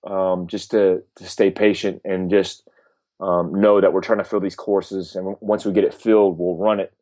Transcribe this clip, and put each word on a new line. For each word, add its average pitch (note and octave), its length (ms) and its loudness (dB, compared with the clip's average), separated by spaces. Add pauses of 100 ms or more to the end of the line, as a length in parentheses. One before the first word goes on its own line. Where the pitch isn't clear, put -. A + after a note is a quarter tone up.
(100)
um, F#2 380 -2
just - 240 -10
to, F#2+ 320 2 (100)
to - 100 -20
stay G2 280 0
patient G2+ 520 0
and F#2 240 -4
just, G2 360 0 (560)
um, F2 400 -2
know G#2 220 4
that F#2 100 4
we're F#2 80 0
trying G#2+ 160 -2
to G2 80 -4
fill G#2 160 -2
these F#2+ 160 -6
courses. F#2+ 580 -4
And F#2 100 -8
w-, G2 180 -10
once G#2+ 240 -2
we G2 80 -2
get F#2+ 100 4
it - 80 0
filled, G#2 460 2
we'll F2 180 -4
run G2+ 240 -2
it. F#2 100 -8 (120)